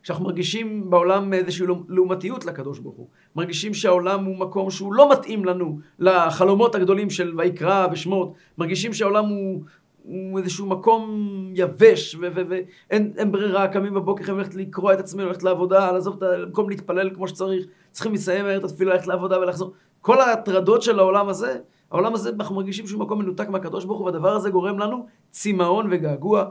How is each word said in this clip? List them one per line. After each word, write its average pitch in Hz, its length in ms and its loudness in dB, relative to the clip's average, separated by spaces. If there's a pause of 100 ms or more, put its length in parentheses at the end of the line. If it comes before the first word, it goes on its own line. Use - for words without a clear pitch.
כשאנחנו 165 220 -6
מרגישים 196 640 -4
בעולם 190 420 4
איזושהי 180 340 0 (220)
לעומתיות 185 560 0
לקדוש 143 340 -10
ברוך 110 180 -16
הוא, 120 100 -20 (300)
מרגישים 175 380 -6
שהעולם 190 500 2
הוא 190 120 -4
מקום 190 340 -4
שהוא 196 240 -6
לא 285 180 10
מתאים 220 320 0
לנו 180 340 -2 (200)
לחלומות 185 760 4
הגדולים 190 360 2
של 175 280 -4
ויקרא 180 540 2
ושמות, 175 400 -2 (260)
מרגישים 185 340 -4
שהעולם 214 360 0
הוא, 190 340 -4 (400)
הוא 190 360 -8
איזשהו 185 280 -6
מקום 214 520 0 (360)
יבש, 180 600 4
ו-, 175 200 -8
ו-, 185 140 -2
ואין, 196 680 -4
אין 208 160 0
ברירה, 196 360 0
קמים 196 260 -2
בבוקר, 196 300 -2
חייבים 196 140 -4
ללכת 190 160 -6
לקרוע 190 380 0
את 190 60 4
עצמנו, 190 300 -6
ללכת 180 140 -6
לעבודה, 185 500 2
לעזוב 185 240 -2
את 185 60 -8
ה-, 180 240 0
במקום 196 240 -2
להתפלל 190 440 -4
כמו 180 140 -8
שצריך, 185 380 -6 (260)
צריכים - 200 -6
לסיים 190 320 -2
מהר 196 140 -2
את 190 60 -6
התפילה, 185 300 0
ללכת 180 120 0
לעבודה 185 340 0
ולחזור. 180 320 -4 (280)
כל 254 200 6
ההטרדות 220 640 2
של 220 160 2
העולם 196 300 4
הזה, 226 300 -4 (320)
העולם 220 240 0
הזה, 220 160 -4
אנחנו 208 240 -6
מרגישים 196 320 -6
שהוא 208 140 -8
מקום 208 180 -4
מנותק 185 300 -4
מהקדוש 185 360 -6
ברוך 202 140 -6
הוא, 190 80 -4
והדבר 180 300 0
הזה 208 140 -2
גורם 190 280 0
לנו 226 280 -4 (240)
צמאון 196 600 0
וגעגוע 156 600 0